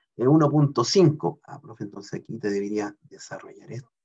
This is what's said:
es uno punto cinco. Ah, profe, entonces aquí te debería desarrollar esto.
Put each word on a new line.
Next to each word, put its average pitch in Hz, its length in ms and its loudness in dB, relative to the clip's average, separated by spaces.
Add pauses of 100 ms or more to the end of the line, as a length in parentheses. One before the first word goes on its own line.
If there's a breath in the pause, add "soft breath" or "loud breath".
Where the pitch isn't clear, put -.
(160 soft breath)
es 117 100 0
uno 151 240 4
punto 139 340 2
cinco. 147 600 2
Ah, - 160 -18
profe, 110 240 -14
entonces 98 360 -14
aquí - 180 -14
te 104 120 -4
debería 101 520 -4
desarrollar - 680 -20
esto. 123 220 -16 (120)